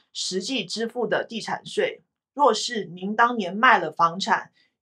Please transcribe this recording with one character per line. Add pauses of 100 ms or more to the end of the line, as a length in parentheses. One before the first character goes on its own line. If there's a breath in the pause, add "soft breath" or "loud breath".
(140 loud breath)
实
际
支
付
的
地
产
税。 (320)
若
是
您
当
年
卖
了
房
产， (320)